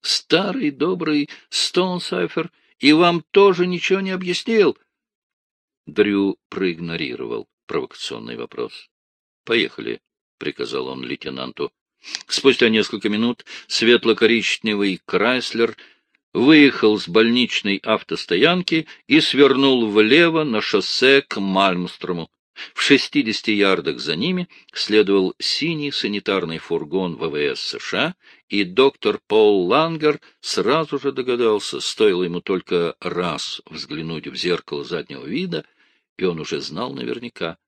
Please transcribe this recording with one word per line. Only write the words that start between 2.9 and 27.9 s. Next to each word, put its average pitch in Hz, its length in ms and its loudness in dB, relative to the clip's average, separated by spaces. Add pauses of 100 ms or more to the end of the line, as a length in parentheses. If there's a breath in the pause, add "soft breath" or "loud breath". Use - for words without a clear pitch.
вам 175 380 4
тоже 185 360 6
ничего 180 320 -2
не 190 120 -6
объяснил?» 185 680 0 (1080)
Дрю 98 520 2 (120)
проигнорировал 80 1000 -6 (200)
провокационный 58 720 -8
вопрос. - 520 -12 (540)
«Поехали», — 65 580 -2 (360)
приказал 64 500 -6
он 65 160 -10
лейтенанту. 65 680 -8 (560 loud breath)
Спустя 123 420 4
несколько 107 400 0
минут 117 360 -4 (220 loud breath)
светло-коричневый 110 1400 2
Крайслер — 113 720 0 (560 soft breath)
выехал 127 640 6
с 92 100 -8
больничной 110 680 2
автостоянки 156 1080 0 (200 loud breath)
и 147 140 4
свернул 131 680 4
влево 156 540 4
на 110 180 -2
шоссе 131 600 2
к - 180 -10
Мальмстрому. 92 920 -2 (440 loud breath)
В - 80 -8
шестидесяти 123 680 0
ярдах 92 480 0
за 80 160 -4
ними 175 320 -4 (260 soft breath)
следовал 98 640 2
синий 147 520 -4
санитарный 92 680 -4
фургон 82 580 -4
В 80 140 -6
В 71 60 -8
С 71 240 -2
С - 200 -10
Ш - 180 -8